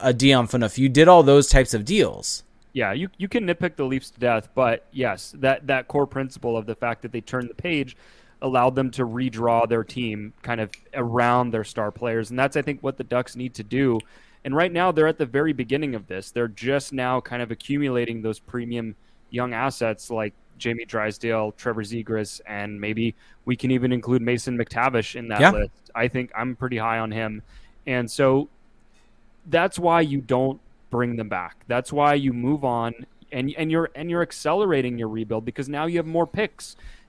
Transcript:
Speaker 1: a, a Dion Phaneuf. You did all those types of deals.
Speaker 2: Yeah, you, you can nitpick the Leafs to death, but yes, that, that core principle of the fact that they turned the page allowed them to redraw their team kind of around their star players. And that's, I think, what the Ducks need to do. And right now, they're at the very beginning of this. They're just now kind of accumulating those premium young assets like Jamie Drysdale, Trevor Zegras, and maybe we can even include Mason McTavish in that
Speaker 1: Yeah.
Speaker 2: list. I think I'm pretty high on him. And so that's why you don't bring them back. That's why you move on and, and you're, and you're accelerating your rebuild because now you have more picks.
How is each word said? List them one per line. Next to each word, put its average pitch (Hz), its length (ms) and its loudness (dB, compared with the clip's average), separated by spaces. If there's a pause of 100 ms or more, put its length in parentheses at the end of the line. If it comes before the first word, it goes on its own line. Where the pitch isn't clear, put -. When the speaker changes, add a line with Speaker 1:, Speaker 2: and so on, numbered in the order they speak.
Speaker 1:
a, 135 60 4
a 127 40 4
Dion 123 340 6
Phaneuf. 117 300 0
You 131 140 4
did 151 180 8
all 175 140 12
those 139 260 8
types 131 240 6
of 107 140 -2
deals. 135 560 0 (320)
Speaker 2:
Yeah, 107 180 -2
you, 165 240 -4
you 196 120 -6
can 220 180 -2
nitpick 175 300 -2
the 139 100 -2
Leafs 131 240 -4
to - 100 -16
death, 117 340 0
but 117 380 2
yes, 120 460 -4
that, 135 300 0
that 131 200 0
core 143 180 0
principle 131 480 -6
of 110 120 -4
the 113 80 -6
fact 117 260 -4
that 113 120 -12
they 117 100 -6
turned 123 260 -6
the - 60 -16
page 160 420 -4 (440)
allowed 131 360 2
them 131 120 0
to 127 160 -2
redraw 117 640 0
their 113 140 2
team 107 500 -6 (100)
kind 117 180 -4
of 107 100 -4 (240)
around 120 560 2
their 110 140 -2
star 104 260 -4
players. 113 400 -4
And 123 80 -6
that's, 135 180 0
I 143 60 0
think, 143 220 -4
what 135 120 -4
the 139 60 -8
Ducks 123 320 -2
need 127 200 -8
to 110 100 -10
do. 123 340 2 (460)
And 131 100 -4
right 170 160 2
now, 175 220 2
they're 156 160 4
at 160 100 -2
the 147 80 -2
very 143 260 0
beginning 131 440 -2
of 101 100 -10
this. 95 240 -10
They're 120 160 -2
just 131 460 -4
now 127 280 -2
kind 123 220 -8
of 120 80 -8
accumulating 120 720 -2
those 110 160 -4
premium 120 560 -8 (360)
young 123 240 -4
assets 117 540 -2
like 110 260 -4 (220)
Jamie 117 280 -4
Drysdale, 107 720 -2
Trevor 113 260 -4
Zegras, 107 640 -6
and 104 340 -8
maybe 110 360 -2 (280)
we 123 120 0
can 127 160 0
even 127 180 2
include 123 320 0
Mason 123 340 -2
McTavish 120 600 -2
in 120 120 -12
that 107 120 -2
Speaker 1:
Yeah. 170 100 8
Speaker 2:
list. 147 220 -2 (240)
I 117 100 0
think 123 300 -4
I'm 120 180 -4
pretty 123 240 -6
high 113 220 -2
on 110 100 -4
him. 107 320 -6 (460)
And 123 200 -2
so 139 400 2 (1000)
that's 170 340 0
why 170 220 4
you 143 180 0
don't 131 400 0 (300)
bring 120 260 0
them 110 120 -6
back. 90 280 -6 (100)
That's 123 260 -2
why 147 220 4
you 139 180 0
move 135 320 -2
on 117 300 -2 (380)
and, 135 260 -4
and 160 100 -2
you're, 165 280 0
and 156 120 -8
you're 170 140 0
accelerating 156 720 0
your 117 120 -4
rebuild 110 360 -4
because 123 240 -8
now 147 180 -4
you 170 100 -2
have 165 100 0
more 165 200 0
picks. - 500 -8 (320)